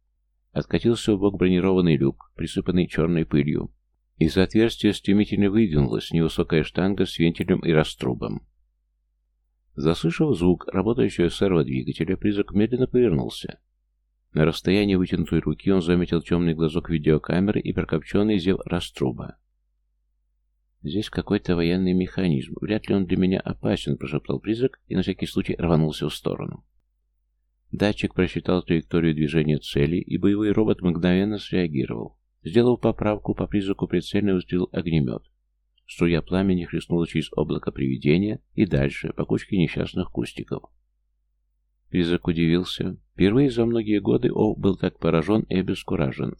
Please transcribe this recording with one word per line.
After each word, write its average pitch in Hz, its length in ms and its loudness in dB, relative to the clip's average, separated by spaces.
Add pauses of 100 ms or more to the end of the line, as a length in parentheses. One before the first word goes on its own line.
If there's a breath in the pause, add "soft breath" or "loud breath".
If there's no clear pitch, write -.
(560)
Откатился 110 580 0
в 95 60 2
бок 98 180 2
бронированный 90 600 4
люк, 67 380 -2
присыпанный 90 520 -2
черной 80 380 0
пылью. 73 480 0 (440)
Из 80 200 2
отверстия 107 560 2
стремительно 101 580 2
выдвинулась 104 600 0
невысокая 82 520 0
штанга 95 420 -2
с - 140 -12
вентилем 85 400 2
и 82 120 -2
раструбом. 64 760 -2 (1300)
Заслышав 120 640 0
звук 87 320 2
работающего 95 600 0
серводвигателя, 82 840 0
призрак 101 380 -2
медленно 120 340 2
повернулся. - 720 0 (720)
На 78 140 2
расстоянии 95 500 2
вытянутой 87 440 0
руки 78 320 -2
он 95 100 4
заметил 87 400 2
темный 85 320 0
глазок 80 360 -2
видеокамеры 82 720 2
и - 140 -6
прокопченный 98 640 0
зев 87 260 0
раструба. - 720 -6 (1500)
«Здесь 95 260 -6
какой-то - 480 -2
военный 90 360 2
механизм. 90 680 0
Вряд 107 260 -4
ли 104 80 0
он 98 120 0
для 92 100 0
меня 92 240 2
опасен», 101 560 -4
прошептал 69 420 -4
призрак 117 480 -4
и - 80 -6
на 92 60 0
всякий 90 240 -4
случай - 320 -4
рванулся 80 500 0
в 73 60 -6
сторону. - 500 -8 (1080)
Датчик 101 420 -2
просчитал 90 500 0
траекторию 82 500 2
движения 76 440 2
цели, 78 400 0
и - 200 -6
боевой 101 340 2
робот 107 300 2
мгновенно 90 580 2
среагировал. 82 800 -4 (260)
Сделав 117 360 2
поправку, 107 540 -2
по 92 140 -4
призраку 98 400 -2
прицельно 98 480 0
выстрелил 90 360 -2
огнемет. 80 540 -2 (600)
Струя 85 340 0
пламени 92 440 0
хлестнула 85 420 -2
через 78 260 -4
облако 78 380 -2
привидения 71 680 0 (140)
и - 120 2
дальше, 71 480 -2
по - 120 -4
кучке - 320 -2
несчастных 87 540 -2
кустиков. - 520 -8 (1300)
Призрак 87 380 0
удивился. 87 720 0 (160)
Впервые 113 360 4
за 117 160 0
многие 110 340 0
годы 101 320 2
О 107 240 0
был 98 220 0
так - 220 -4
поражен 82 440 2
и - 120 -4
обескуражен. 92 840 -2